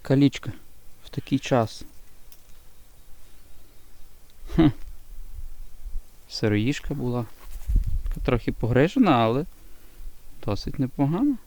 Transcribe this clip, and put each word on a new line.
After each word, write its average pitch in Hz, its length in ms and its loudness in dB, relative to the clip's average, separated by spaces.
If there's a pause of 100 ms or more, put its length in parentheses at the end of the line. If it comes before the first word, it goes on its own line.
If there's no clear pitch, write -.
Калічка. 139 500 4 (540)
В - 40 -16
такий - 300 -2
час. - 440 2 (2750)
Хм. 160 120 10 (1600)
Сироїжка 110 640 2
була. 123 320 -2 (800)
Така - 220 -2
трохи 127 260 2
погрижена, 139 680 6
але 117 280 4 (1000)
досить 107 340 -2
непогана. 165 680 2